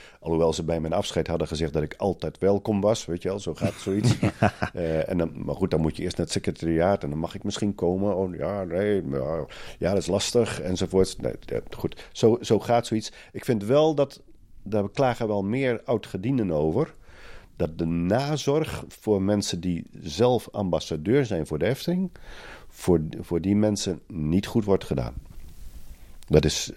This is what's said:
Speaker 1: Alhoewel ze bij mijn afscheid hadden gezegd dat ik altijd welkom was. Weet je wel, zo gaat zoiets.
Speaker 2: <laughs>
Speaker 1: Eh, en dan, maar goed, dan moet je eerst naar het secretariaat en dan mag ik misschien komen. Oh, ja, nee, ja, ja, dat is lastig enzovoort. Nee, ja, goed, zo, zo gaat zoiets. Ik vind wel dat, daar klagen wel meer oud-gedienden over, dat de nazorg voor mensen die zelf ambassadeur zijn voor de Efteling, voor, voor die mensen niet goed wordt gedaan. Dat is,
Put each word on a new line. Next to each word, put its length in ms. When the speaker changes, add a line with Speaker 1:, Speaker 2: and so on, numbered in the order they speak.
Speaker 1:
Alhoewel 340
ze 100
bij 160
mijn 140
afscheid 340
hadden 200
gezegd 260
dat 100
ik 140
altijd 400
welkom 440
was. 240
Weet 160
je 80
wel, 100
zo 140
gaat 200
zoiets. 460
Speaker 2:
<laughs> 0
Speaker 1:
Eh, 360
en 80
dan, 140
maar 100
goed, 160
dan 100
moet 160
je 60
eerst 140
naar 80
het 100
secretariaat 680
en 60
dan 100
mag 160
ik 80
misschien 320
komen. 400
Oh, 200
ja, 280
nee, 480
ja, 340
ja, 100
dat 120
is 60
lastig 540
enzovoort. 600
Nee, 180
ja, 200
goed, 340
zo, 300
zo 180
gaat 280
zoiets. 240
Ik 140
vind 200
wel 300
dat, 260
daar 260
klagen 380
wel 160
meer 420
oud-gedienden 640
over, 420
dat 220
de 80
nazorg 1000
voor 340
mensen 400
die 240
zelf 500
ambassadeur 720
zijn 220
voor 120
de 60
Efteling, 460
voor, 340
voor 200
die 140
mensen 520
niet 400
goed 180
wordt 180
gedaan. 300
Dat 180
is, 320